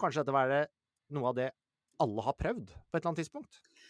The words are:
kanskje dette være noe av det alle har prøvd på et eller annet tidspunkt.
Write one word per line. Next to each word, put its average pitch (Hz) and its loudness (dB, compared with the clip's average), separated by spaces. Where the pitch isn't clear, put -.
kanskje 151 2
dette 135 2
være 139 4
noe 135 -2
av 120 0
det 127 -2
alle 110 0
har 131 0
prøvd 185 -4
på - -8
et 160 -2
eller 170 0
annet 160 -4
tidspunkt. - -16